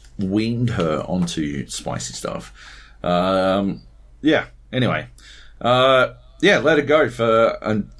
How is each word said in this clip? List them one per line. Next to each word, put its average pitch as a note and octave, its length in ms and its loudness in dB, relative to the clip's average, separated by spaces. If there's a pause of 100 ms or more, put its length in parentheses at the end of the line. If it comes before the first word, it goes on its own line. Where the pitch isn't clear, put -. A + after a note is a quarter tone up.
(180)
weaned A2+ 520 -2
her E2 380 -2
onto D#2 600 -4
spicy - 440 -10
stuff. - 400 -10 (500)
Um, F#2+ 800 0 (380)
yeah, C#3+ 260 0 (260)
anyway. G2+ 360 -2 (520)
Uh, B2+ 540 4 (260)
yeah, F3 180 4
let D3 200 2
it C3+ 80 -2
go C#3+ 220 4
for, A2+ 540 2
and, G#2+ 380 -4